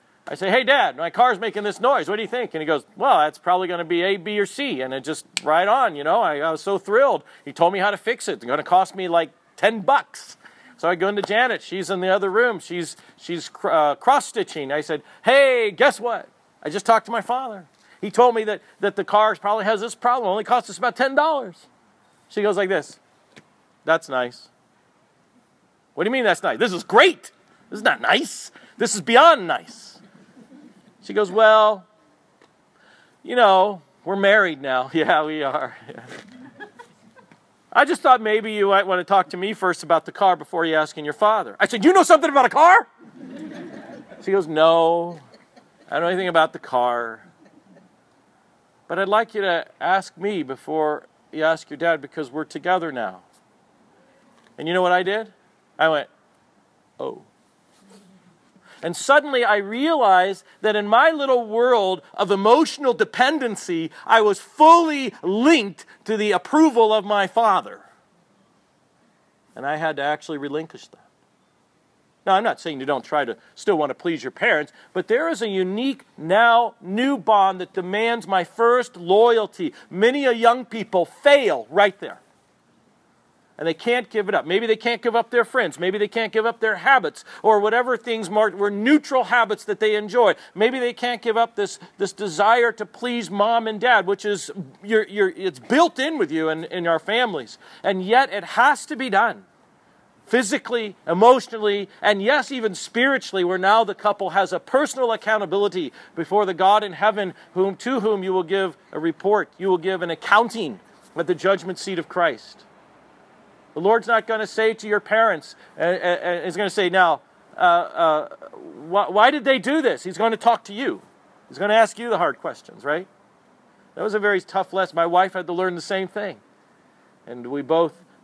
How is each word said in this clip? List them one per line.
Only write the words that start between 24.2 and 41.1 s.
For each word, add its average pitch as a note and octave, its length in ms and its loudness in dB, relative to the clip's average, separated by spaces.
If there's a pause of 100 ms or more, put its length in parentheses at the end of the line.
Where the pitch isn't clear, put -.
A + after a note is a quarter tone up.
"What D#3+ 80 -4
do G#3 60 -2
you B3 40 -2
mean B3+ 120 -2
that's F3+ 180 0
nice? C3 160 -4
This A3+ 120 0
is F3 120 -8
great. D4 480 2 (400)
This G3+ 80 -12
is G#3+ 40 -14
not D3+ 160 0
nice. G#3+ 520 -2 (260)
This - 160 -2
is G3+ 80 -6
beyond A#3+ 460 6
nice." - 520 -10 (1000)
She - 120 -14
goes, G3+ 180 0
"Well, G#3+ 560 4 (1400)
you A#3 120 -8
know, G3 460 4 (240)
we're F#3+ 100 -4
married G3 460 2
now." C3 300 -4
<laughs> - 20 -10
"Yeah, D#3 300 2
we D#3 180 -6
are." C3+ 340 -4 (140)
Yeah. B2+ 140 -20 (1700)
"I C#4 140 4
just D#4 160 -2
thought B3+ 200 4
maybe G#3+ 320 -2
you G#3 140 0
might G3 200 2
wanna F3+ 160 -2
talk F#3+ 260 2
to F3+ 80 -10
me G3 160 -6
first F#3 300 -4
about D#3+ 220 0
the - 60 -14
car F#3+ 240 2
before E3 300 -6
you D#3+ 100 -2
asking D#3 300 -4
your D3 80 -6